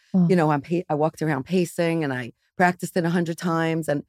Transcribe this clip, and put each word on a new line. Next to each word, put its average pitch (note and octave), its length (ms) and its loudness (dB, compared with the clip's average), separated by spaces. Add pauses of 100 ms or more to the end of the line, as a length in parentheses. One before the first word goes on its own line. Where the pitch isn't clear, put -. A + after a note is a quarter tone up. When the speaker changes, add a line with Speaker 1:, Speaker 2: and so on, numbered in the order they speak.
(140)
Speaker 1:
Oh. F3+ 160 4
Speaker 2:
you F#3+ 60 4
know, D#3 160 4
I'm D3 100 0
pa-, F3 280 -4
I D#3 60 -4
walked D3+ 260 -2
around D3+ 240 -2
pacing, E3 580 0
and C#3 100 -4
I B2 200 -8 (240)
practiced F3+ 400 0
it E3+ 80 2
a E3+ 40 0
hundred E3+ 300 0
times, E3 500 -2
and D3 200 -2